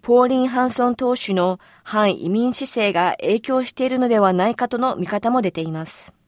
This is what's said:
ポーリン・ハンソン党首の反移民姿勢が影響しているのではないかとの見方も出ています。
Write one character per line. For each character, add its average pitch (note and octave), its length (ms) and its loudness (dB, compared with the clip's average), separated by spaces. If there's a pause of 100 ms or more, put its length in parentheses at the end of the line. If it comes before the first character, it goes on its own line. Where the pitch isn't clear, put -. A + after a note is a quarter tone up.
ポ A#3+ 200 6
ー B3+ 60 4
リ B3+ 160 2
ン・ C4 60 0
ハ B3+ 160 0
ン B3 60 -2
ソ B3 180 0
ン A#3+ 60 -2
党 B3 200 0
首 G3 200 -4
の F3+ 240 0 (240)
反 G#3 360 0
移 D#3 100 -6
民 A#3+ 260 0
姿 - 180 -8
勢 G#3 180 0
が E3+ 300 2
影 G#3 200 0
響 C4 220 -2
し - 100 -8
て B3+ 120 -2
い C4 40 -2
る B3+ 100 -2
の B3+ 80 2
で A#3 100 4
は F#3+ 160 4
な F#3 160 2
い A#3 60 -2
か A#3+ 140 -4
と A#3 100 -4
の B3+ 160 -2
見 E3+ 100 -4
方 G#3 240 -4
も B3 140 0
出 F3+ 80 -2
て E3 100 -8
い D#3+ 100 -6
ま D#3+ 140 -8
す。 - 300 -18 (120)